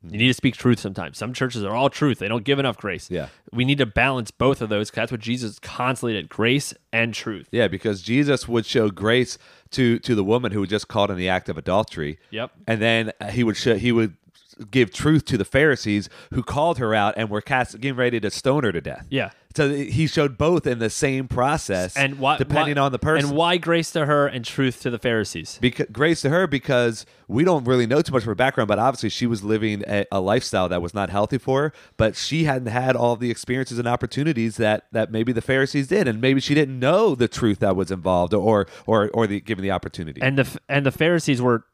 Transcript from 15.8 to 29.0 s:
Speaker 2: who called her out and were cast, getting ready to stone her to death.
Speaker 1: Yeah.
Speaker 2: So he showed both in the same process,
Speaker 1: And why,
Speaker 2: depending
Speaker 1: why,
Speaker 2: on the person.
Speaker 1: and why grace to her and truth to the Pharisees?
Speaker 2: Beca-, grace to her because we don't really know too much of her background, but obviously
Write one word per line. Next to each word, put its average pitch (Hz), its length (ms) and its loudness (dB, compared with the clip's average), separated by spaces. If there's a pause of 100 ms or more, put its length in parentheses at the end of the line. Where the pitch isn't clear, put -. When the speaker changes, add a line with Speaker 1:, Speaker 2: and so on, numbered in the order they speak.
Speaker 2:
who 131 100 -2
called 156 360 0
her 113 160 0
out 107 220 2
and 110 120 -4
were 104 140 -4
cast, 123 380 -2
getting 131 160 -4
ready 123 240 0
to 101 100 -2
stone 135 340 0
her 104 80 2
to 82 80 -2
death. 67 300 -10
Speaker 1:
Yeah. 117 200 -4 (240)
Speaker 2:
So 143 180 2
he 143 340 0
showed 143 300 0
both 160 300 2
in 123 140 -2
the 110 100 0
same 131 380 -2
process, 101 680 -2
Speaker 1:
And 139 220 -2
why, 139 180 2
Speaker 2:
depending 147 400 0
Speaker 1:
why, 139 60 2
Speaker 2:
on 139 100 2
the 123 60 -4
person. 151 320 0
Speaker 1:
and 143 80 -2
why 170 180 2
grace 165 360 0
to 160 120 0
her 143 220 4
and 123 180 -6
truth 131 380 -2
to 131 80 -2
the 117 80 -6
Pharisees? 110 640 -2
Speaker 2:
Beca-, 123 280 0
grace 151 320 0
to 139 60 0
her 175 180 2
because 123 600 0 (200)
we 113 160 0
don't 165 220 4
really 123 220 2
know 139 160 2
too - 100 -4
much 127 100 2
of 98 40 -6
her 113 80 -2
background, 123 340 0
but 101 100 2
obviously 120 300 0